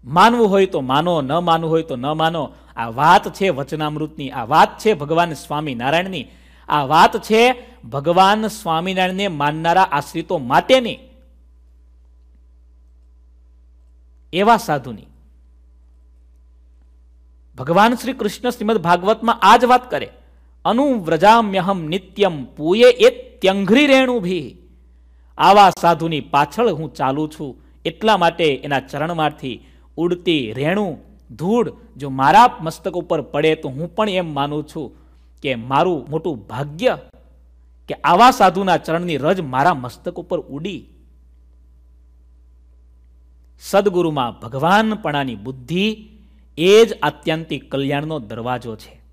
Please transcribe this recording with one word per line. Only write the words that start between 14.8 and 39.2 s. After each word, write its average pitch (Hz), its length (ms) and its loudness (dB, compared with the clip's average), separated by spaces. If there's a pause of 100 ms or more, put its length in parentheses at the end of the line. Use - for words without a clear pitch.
ભગવાન 180 360 2
શ્રી 240 180 -8
કૃષ્ણ 247 380 -6
શ્રીમદ 226 260 -2
ભાગવતમાં 185 640 0
આ 208 180 6
જ 247 80 2
વાત 247 260 2
કરે, 147 200 -6 (540)
"અનુવ્રજામ્યહમ 196 1160 2
નિત્યમ 165 640 -4
પૂયે 196 460 4
એત્યંઘ્રી 202 960 2
રેણુભી." 214 720 0 (840)
આવા 190 320 8
સાધુની 165 500 -2
પાછળ 147 480 0
હું 160 260 -6
ચાલું 147 360 -4
છું, 147 320 -16 (220)
એટલા 208 320 0
માટે 170 380 2
એના 135 260 -4
ચરણમાંથી 151 840 -6 (300)
ઉડતી 170 560 -2
રેણું, 160 460 -4 (320)
ધૂળ 180 420 -2 (240)
જો 135 140 -12
મારા 170 500 4
મસ્તક 160 320 -8
ઉપર 170 300 -4
પડે 156 320 0
તો 156 140 -10
હું 151 260 -10
પણ 214 140 0
એમ 175 260 -4
માનું 147 320 -6
છું 147 260 -14 (500)
કે 135 120 -2
મારું 139 560 -2
મોટું 156 360 -6
ભાગ્ય 147 520 -4 (880)
કે - 60 -8
આવા 190 360 6
સાધુના 190 460 2
ચરણની 165 400 -4
રજ 170 240 -2